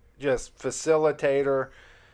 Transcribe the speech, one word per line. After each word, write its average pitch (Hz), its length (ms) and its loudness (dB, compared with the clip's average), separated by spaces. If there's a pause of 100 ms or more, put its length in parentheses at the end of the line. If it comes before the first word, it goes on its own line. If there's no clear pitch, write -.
(180)
just 131 380 -4
facilitator, 139 1120 0 (460)